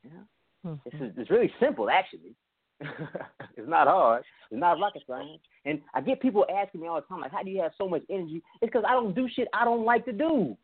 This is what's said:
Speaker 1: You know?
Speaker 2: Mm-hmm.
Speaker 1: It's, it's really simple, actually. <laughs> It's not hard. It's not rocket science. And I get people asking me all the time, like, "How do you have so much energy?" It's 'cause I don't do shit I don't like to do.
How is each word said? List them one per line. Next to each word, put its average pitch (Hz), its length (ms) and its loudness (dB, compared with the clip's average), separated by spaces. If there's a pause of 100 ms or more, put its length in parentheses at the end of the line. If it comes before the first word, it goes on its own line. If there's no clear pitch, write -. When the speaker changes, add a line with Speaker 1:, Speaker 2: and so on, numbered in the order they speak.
Speaker 1:
You 131 60 -20
know? - 600 -18
Speaker 2:
Mm-hmm. 147 320 -12
Speaker 1:
It's, 107 140 -10
it's - 120 -10
really 480 300 4
simple, 117 300 2
actually. 107 440 -2 (460)
<laughs> 147 80 -12 (720)
It's 117 120 -12
not 156 180 6
hard. 135 360 4 (260)
It's 127 100 -8
not 170 200 2
rocket 202 260 -4
science. 139 360 -12 (240)
And 147 160 -4 (120)
I 131 80 -2
get 262 200 -2
people 208 240 4 (100)
asking 190 260 -4
me 165 60 -8
all 165 80 -4
the 147 60 -2
time, 180 200 -12
like, 143 100 -10
"How 202 120 -6
do 190 80 -8
you 190 100 -4
have 160 160 -4
so 196 100 -4
much 165 220 -2
energy?" 165 320 -6 (200)
It's 233 120 -2
'cause 220 140 2
I 240 60 4
don't 226 200 2
do 254 220 0
shit 247 180 -2
I 220 120 2
don't 233 200 2
like 233 200 4
to 254 80 -6
do. 226 500 0